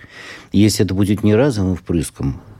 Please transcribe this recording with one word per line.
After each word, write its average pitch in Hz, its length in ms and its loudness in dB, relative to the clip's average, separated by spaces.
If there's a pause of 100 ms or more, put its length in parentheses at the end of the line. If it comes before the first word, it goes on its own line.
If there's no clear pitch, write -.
(520)
Если 101 340 2
это 92 80 -4
будет 101 280 0
не 107 120 4
разовым 107 420 2
впрыском, - 640 -4 (200)